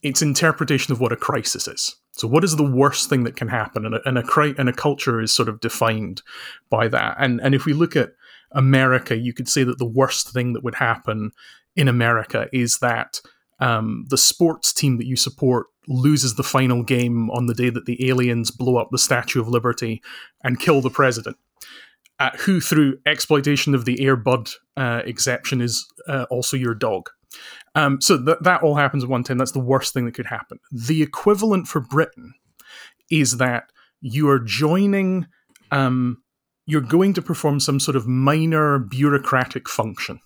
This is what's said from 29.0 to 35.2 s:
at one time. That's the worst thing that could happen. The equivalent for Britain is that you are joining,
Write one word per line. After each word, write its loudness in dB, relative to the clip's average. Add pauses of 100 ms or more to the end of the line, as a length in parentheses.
at -6
one 0
time. -2
That's -2
the -2
worst 0
thing -2
that -8
could -10
happen. -12 (120)
The 0
equivalent 0
for -4
Britain -4 (760)
is 2
that 0 (360)
you 0
are 6
joining, 0 (460)